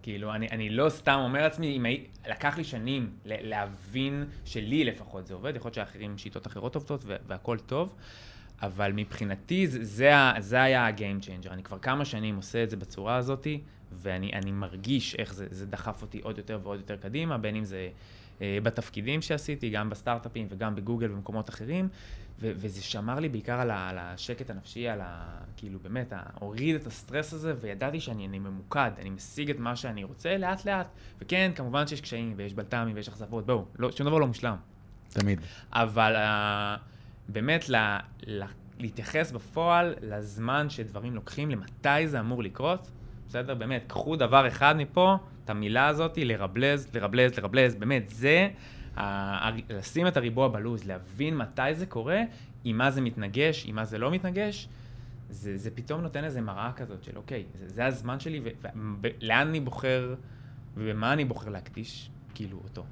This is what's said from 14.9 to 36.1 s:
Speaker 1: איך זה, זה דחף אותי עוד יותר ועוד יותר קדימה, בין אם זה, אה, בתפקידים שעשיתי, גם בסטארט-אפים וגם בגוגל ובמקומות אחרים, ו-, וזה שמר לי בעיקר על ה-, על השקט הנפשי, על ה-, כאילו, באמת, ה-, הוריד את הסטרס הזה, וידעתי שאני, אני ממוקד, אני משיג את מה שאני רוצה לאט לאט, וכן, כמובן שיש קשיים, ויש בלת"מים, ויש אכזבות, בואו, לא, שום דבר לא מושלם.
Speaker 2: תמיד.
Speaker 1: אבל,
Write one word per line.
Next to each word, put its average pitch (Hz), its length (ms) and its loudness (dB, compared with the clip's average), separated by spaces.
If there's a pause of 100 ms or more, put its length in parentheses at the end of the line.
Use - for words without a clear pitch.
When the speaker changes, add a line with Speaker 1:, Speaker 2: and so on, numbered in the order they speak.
Speaker 1:
איך 95 200 -4
זה, 95 160 -8
זה 95 160 -8
דחף 101 360 -6
אותי 107 200 -10
עוד 104 160 -6
יותר 104 240 -8
ועוד 101 160 -6
יותר 98 180 -8
קדימה, 131 420 -4
בין 107 180 -2
אם 107 80 -2
זה, 95 240 -6 (540)
אה, 101 200 0
בתפקידים 117 600 -2
שעשיתי, 143 480 -2
גם 107 200 0
בסטארט-אפים 113 600 -4
וגם 104 240 -2
בגוגל 113 360 0
ובמקומות 101 380 -6
אחרים, 170 400 -2 (520)
ו-, 110 160 -2
וזה 98 260 -6
שמר 117 380 -2
לי 160 80 0
בעיקר 123 320 -2
על 123 100 2
ה-, 95 180 -2
על 92 100 -4
השקט 90 520 -8
הנפשי, 113 380 -6
על 107 120 -2
ה-, 87 380 -10 (180)
כאילו, 95 220 -10
באמת, 107 340 -4
ה-, 92 100 -8 (120)
הוריד 113 400 0
את 151 120 -2
הסטרס 143 460 -4
הזה, 156 280 -2
וידעתי 113 400 -2
שאני, 107 260 -4
אני 98 120 -6
ממוקד, 98 520 0 (100)
אני 95 100 -8
משיג 143 400 -6
את - 80 -2
מה 120 180 -2
שאני 113 280 -6
רוצה 165 320 -2
לאט 190 280 -2
לאט, 196 220 0 (340)
וכן, 185 340 2
כמובן 139 320 0
שיש 147 140 -4
קשיים, 117 360 -4
ויש 101 180 -6
בלת"מים, 110 420 -2
ויש 104 120 -6
אכזבות, 104 380 -6
בואו, 117 180 2 (140)
לא, 120 140 2
שום 139 140 0
דבר 156 120 6
לא 147 80 6
מושלם. 117 300 0 (520)
Speaker 2:
תמיד. 101 320 4 (320)
Speaker 1:
אבל, 110 440 6